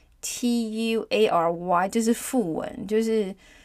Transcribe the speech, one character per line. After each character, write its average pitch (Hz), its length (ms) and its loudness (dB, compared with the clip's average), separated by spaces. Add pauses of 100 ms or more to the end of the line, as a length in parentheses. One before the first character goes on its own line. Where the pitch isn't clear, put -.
(200)
T 226 720 -2
U 226 180 0
A 214 200 4
R 170 220 2
Y， 175 380 0
就 226 140 2
是 226 120 2
讣 - 240 -2
文， - 480 -4
就 214 160 2
是 220 320 0 (300)